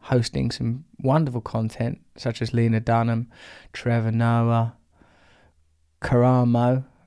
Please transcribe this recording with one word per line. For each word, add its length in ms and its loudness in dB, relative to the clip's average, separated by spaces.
hosting 500 -2
some 320 -6
wonderful 400 0
content 600 -4
such 260 -6
as 120 -2
Lena 240 2
Dunham, 500 0
Trevor 400 -2
Noah, 640 0
Karamo, 840 2